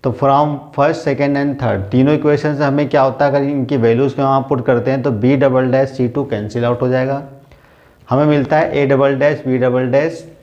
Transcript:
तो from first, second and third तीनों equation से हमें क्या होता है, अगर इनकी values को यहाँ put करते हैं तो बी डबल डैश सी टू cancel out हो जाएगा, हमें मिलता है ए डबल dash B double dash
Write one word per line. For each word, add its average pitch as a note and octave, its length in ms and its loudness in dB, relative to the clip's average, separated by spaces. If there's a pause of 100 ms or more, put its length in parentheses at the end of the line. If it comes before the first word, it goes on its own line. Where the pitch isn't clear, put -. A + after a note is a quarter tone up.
तो C3 100 0
from C#3+ 420 2 (180)
first, D#3 300 0
second C#3+ 320 -2
and C#3+ 240 -2
third G#2+ 200 -2 (120)
तीनों C3+ 220 4
equation D3+ 420 0
से D3 80 0
हमें C#3+ 240 0
क्या C#3+ 140 2
होता C3+ 220 0
है, C#3+ 60 2
अगर C#3 140 0
इनकी C#3 320 -2
values A#2+ 400 2
को C#3+ 60 -2
यहाँ C3+ 260 2
put B2+ 180 -2
करते A#2+ 240 0
हैं C3+ 120 -2
तो C#3 100 0
बी B2 240 2
डबल C3 360 2
डैश C3 180 2
सी B2 180 -2
टू C#3 180 -4
cancel A2+ 380 -4
out A#2+ 180 -2
हो B2+ 60 -2
जाएगा, C3 340 -2 (840)
हमें C#3 180 2
मिलता D3 320 2
है - 200 0
ए C#3+ 80 2
डबल C#3 300 2
dash C#3+ 300 0
B B2+ 120 0
double B2+ 320 0
dash D#3 340 -2 (180)